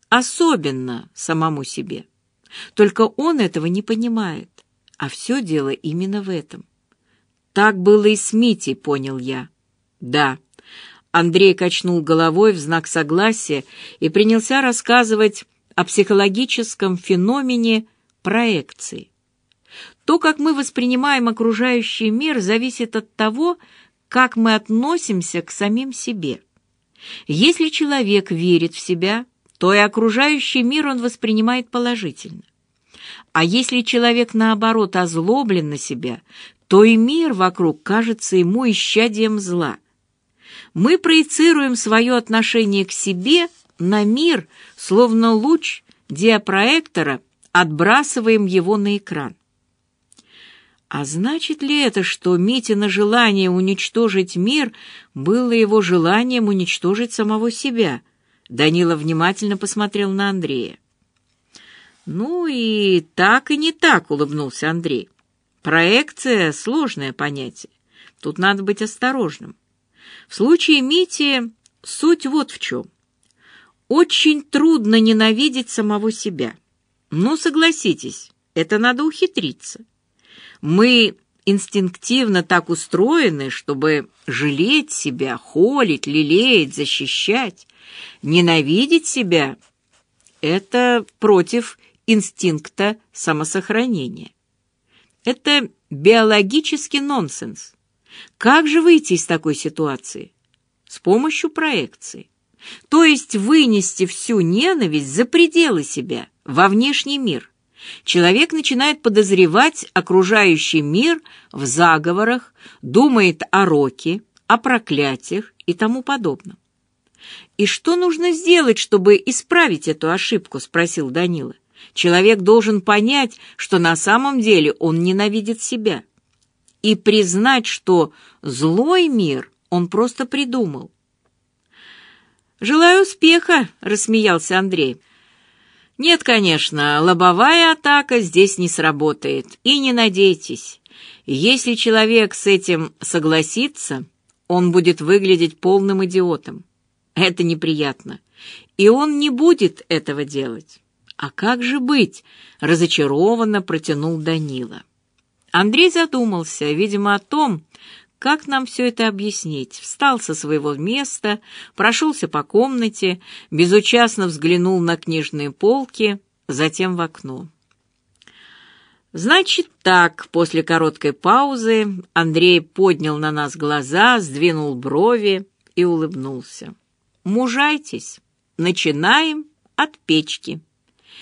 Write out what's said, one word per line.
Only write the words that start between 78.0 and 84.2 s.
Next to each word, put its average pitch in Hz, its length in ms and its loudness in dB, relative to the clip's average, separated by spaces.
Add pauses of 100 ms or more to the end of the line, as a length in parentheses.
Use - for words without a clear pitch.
это 165 240 -2
надо 247 260 0
ухитриться. 302 760 -6 (800)
Мы 220 560 2 (280)
инстинктивно 196 1000 -2
так 190 260 0
устроены, 175 800 -2
чтобы 143 580 -4 (180)